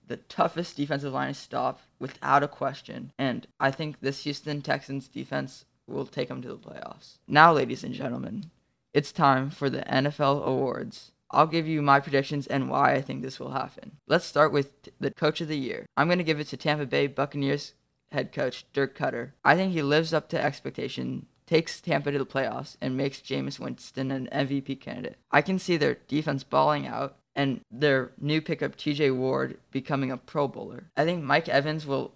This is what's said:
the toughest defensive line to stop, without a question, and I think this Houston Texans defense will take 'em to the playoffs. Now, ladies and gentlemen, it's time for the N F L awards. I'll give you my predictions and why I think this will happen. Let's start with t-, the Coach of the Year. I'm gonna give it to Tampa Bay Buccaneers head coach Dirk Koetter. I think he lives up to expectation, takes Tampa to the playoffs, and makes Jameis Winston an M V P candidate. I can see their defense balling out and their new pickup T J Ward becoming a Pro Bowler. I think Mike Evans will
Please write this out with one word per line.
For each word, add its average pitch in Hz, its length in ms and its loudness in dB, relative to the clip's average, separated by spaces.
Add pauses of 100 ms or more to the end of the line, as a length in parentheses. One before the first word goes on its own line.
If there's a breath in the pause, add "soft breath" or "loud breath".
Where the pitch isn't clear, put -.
the 120 80 -6
toughest - 640 -2
defensive 143 340 -4
line 135 220 -4
to 139 60 -12
stop, 127 420 -4 (180)
without 139 440 2
a 143 40 0
question, 139 720 -8
and 131 260 -2 (140)
I 143 120 2
think 151 280 -8
this 139 240 -4
Houston 147 380 -6
Texans 139 480 -4
defense 135 560 -8 (200)
will 127 200 -6
take - 260 -6
'em 131 100 -10
to 127 60 -12
the 131 100 -12
playoffs. - 600 -18 (100)
Now, 156 240 10
ladies 131 320 2
and 123 100 -6
gentlemen, 139 580 -8 (420)
it's 143 180 2
time 139 380 4
for 143 200 -2
the 127 160 -4
N 135 220 0
F 147 140 -4
L 139 220 4
awards. - 680 -2 (180)
I'll 147 160 6
give 165 220 0
you 156 140 0
my 143 180 6
predictions 139 480 0
and 131 220 0
why 135 240 4
I 135 80 2
think 139 200 -8
this 135 160 -10
will 135 140 -8
happen. 135 460 -8 (100)
Let's 170 160 4
start 147 300 4
with 139 300 -2
t-, - 140 -20
the 139 140 -2
Coach 156 300 0
of 156 80 -6
the 156 80 -4
Year. 127 280 -6 (120)
I'm 143 100 4
gonna 180 160 2
give 156 160 0
it 147 80 -6
to 131 100 -10
Tampa 151 280 0
Bay 143 220 2
Buccaneers 143 640 -2 (380)
head - 220 -4
coach 131 400 -4
Dirk 139 240 0
Koetter. 127 340 -4 (100)
I 147 140 6
think 190 160 0
he 165 100 0
lives 156 320 2
up 156 160 0
to - 140 -2
expectation, 131 840 -6 (180)
takes 165 340 0
Tampa 147 320 -2
to 143 60 -2
the 135 80 0
playoffs, 131 560 -4
and 131 160 -2
makes 139 240 -2
Jameis 135 360 -6
Winston 131 540 -8
an 131 160 -4
M 139 200 -2
V 139 120 -2
P 135 160 -6
candidate. - 400 -10 (160)
I 151 100 8
can 190 160 -2
see 175 200 0
their 139 180 4 (140)
defense 147 340 -2
balling 143 420 2
out 131 300 -6 (220)
and 139 240 0 (100)
their 135 480 2
new 151 220 0
pickup 156 340 -4
T - 180 -4
J 143 180 2
Ward 131 460 -2 (140)
becoming 135 400 -2
a 127 60 -6
Pro 143 320 -2
Bowler. - 480 -12
I 151 80 4
think 170 180 0
Mike 139 240 2
Evans 151 400 0
will 135 280 -4